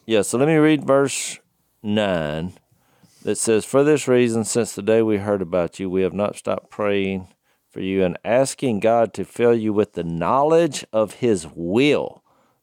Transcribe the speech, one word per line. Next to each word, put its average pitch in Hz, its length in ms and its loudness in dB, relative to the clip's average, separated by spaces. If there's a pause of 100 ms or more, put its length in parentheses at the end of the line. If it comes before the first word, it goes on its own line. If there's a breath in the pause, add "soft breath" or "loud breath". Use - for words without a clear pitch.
Yeah, 110 160 2
so 117 160 -4
let 139 100 2
me 160 80 2
read 151 300 2
verse 135 520 0 (440)
nine 92 720 -2 (680 soft breath)
that 104 140 -2
says, 110 280 0
"For 139 200 2
this 147 240 2
reason, 120 360 2
since 113 300 -2
the 101 80 -10
day 110 200 2
we 110 160 0
heard 101 240 -2
about 85 380 -4
you, 95 100 -6
we 92 120 0
have 90 120 0
not 101 220 -4
stopped - 340 -8
praying 98 580 -2 (400)
for - 120 -14
you 95 240 -2
and 87 200 -2
asking 120 560 0
God 113 340 2
to 95 100 -6
fill 120 300 0
you 107 180 -2
with 101 200 0
the 87 120 -8
knowledge 131 880 0
of 110 220 0
his 101 400 0
will 95 680 0 (400)